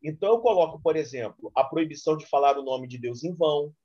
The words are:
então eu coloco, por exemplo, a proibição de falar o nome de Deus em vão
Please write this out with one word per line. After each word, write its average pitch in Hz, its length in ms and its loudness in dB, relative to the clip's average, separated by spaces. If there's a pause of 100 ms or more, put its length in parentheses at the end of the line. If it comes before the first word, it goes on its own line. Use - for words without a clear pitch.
então 156 260 -4
eu 233 120 4
coloco, 180 380 2
por 160 160 2
exemplo, 131 600 -6
a 135 80 4
proibição 156 520 -2
de 151 120 -12
falar 139 300 2
o 139 60 -8
nome 131 240 -6
de 123 120 -14
Deus 120 240 -8
em 175 100 -6
vão 151 400 0 (120)